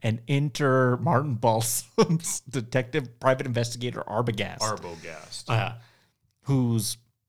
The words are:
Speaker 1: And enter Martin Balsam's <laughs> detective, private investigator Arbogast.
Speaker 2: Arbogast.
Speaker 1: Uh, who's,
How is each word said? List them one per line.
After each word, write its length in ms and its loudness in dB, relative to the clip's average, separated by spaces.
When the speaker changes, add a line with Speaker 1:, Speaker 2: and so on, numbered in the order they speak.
Speaker 1:
And 240 0
enter 720 2
Martin 380 2
Balsam's 1040 0
<laughs> 80 -18
detective, 720 -4
private 240 2
investigator 640 -4
Arbogast. 520 -2
Speaker 2:
Arbogast. 880 -8
Speaker 1:
Uh, 240 0
who's, 520 2